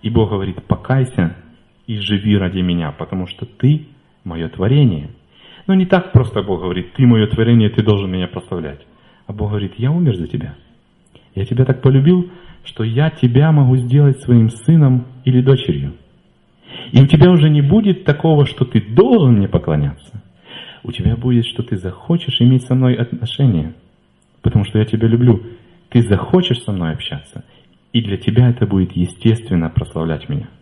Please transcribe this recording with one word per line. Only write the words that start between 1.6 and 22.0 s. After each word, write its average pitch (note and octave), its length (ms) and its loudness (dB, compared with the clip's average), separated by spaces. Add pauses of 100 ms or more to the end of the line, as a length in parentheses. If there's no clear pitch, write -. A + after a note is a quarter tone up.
и A2 120 -8
живи G#2 380 -2
ради F#2+ 220 -2
Меня, F2 320 -2
потому F#2 380 -10
что - 180 -16
ты D3+ 400 -2 (380)
мое E2 240 -8
творение». G2 640 0 (580)
Но F#3+ 60 2
не F#3 120 2
так F#3 240 0
просто A2+ 320 0
Бог F#2 200 -6
говорит: F2+ 320 -6
«Ты C3 120 2
мое A2 220 4
творение, A2+ 420 2
ты G#2+ 140 -2
должен G2 260 0
Меня F2+ 160 -4
прославлять». E2 580 -12 (440)
А A2+ 40 -14
Бог G#2+ 180 -8
говорит: G2+ 260 -8
«Я B2+ 160 -2
умер D#3+ 240 0
за E2+ 100 -8
тебя. D2 300 -10 (800)
Я G2 80 -6
тебя B2 200 0
так B2+ 160 -2
полюбил, D#3+ 500 2 (340)
что - 180 -12
я A#2+ 280 -2
тебя B2+ 420 2
могу C3 240 4
сделать C3 440 2
своим A#2 280 4
сыном C3 560 2 (200)
или B2+ 160 2
дочерью. C3 520 0 (960)
И B2+ 100 4
у C#3 60 8
тебя F3+ 240 6
уже D#3 200 4
не D3 100 2
будет F#3+ 440 2
такого, D3 420 2
что - 180 -4
ты A2+ 160 0
должен C#3 540 4
Мне G2+ 120 2
поклоняться. D2 760 -4 (600)
У - 80 -14
тебя A#2 260 -2
будет, A#2+ 300 0
что - 160 -10
ты A2 140 -6
захочешь G#2+ 640 -4